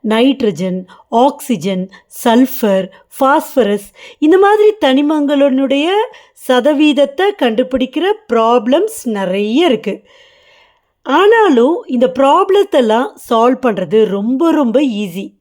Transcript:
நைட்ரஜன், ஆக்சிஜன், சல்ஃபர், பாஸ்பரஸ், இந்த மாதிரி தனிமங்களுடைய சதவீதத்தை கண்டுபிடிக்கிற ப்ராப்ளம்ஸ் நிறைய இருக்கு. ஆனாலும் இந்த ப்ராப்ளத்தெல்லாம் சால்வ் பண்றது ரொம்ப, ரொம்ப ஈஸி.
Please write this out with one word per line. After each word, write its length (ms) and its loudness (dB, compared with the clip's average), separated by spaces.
நைட்ரஜன், 680 0
ஆக்சிஜன், 640 -2
சல்ஃபர், 720 0
பாஸ்பரஸ், 720 0
இந்த 260 4
மாதிரி 340 4
தனிமங்களுடைய 1080 0
சதவீதத்தை 960 0
கண்டுபிடிக்கிற 800 -2
ப்ராப்ளம்ஸ் 720 0
நிறைய 600 -2
இருக்கு. 260 -4
ஆனாலும் 720 2
இந்த 300 0
ப்ராப்ளத்தெல்லாம் 880 2
சால்வ் 440 0
பண்றது 460 0
ரொம்ப, 420 -2
ரொம்ப 280 0
ஈஸி. 240 -10